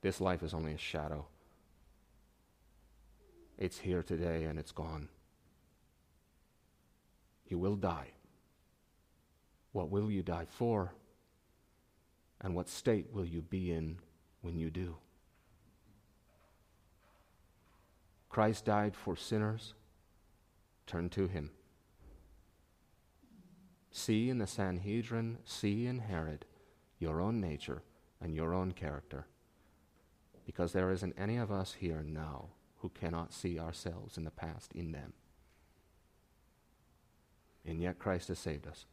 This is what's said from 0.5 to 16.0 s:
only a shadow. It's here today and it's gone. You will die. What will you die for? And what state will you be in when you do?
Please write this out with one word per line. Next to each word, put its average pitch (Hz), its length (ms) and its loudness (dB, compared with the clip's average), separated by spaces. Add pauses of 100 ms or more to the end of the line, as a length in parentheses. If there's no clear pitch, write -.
only 80 200 -2
a 80 60 -6
shadow. 76 480 -2 (2250)
It's 92 180 0
here 90 240 2
today 82 440 2
and 78 120 -2
it's 78 140 -6
gone. 78 380 -6 (2250)
You 87 140 0
will 98 160 4
die. 85 320 0 (1700)
What 85 180 2
will 104 180 4
you 98 140 2
die 85 260 0
for? 107 420 2 (1500)
And 92 140 0
what 87 120 0
state - 460 2
will 101 120 0
you 85 160 -2
be 90 300 0
in 82 280 0 (420)
when 85 160 -4
you 82 140 0
do? 87 240 -4 (3250)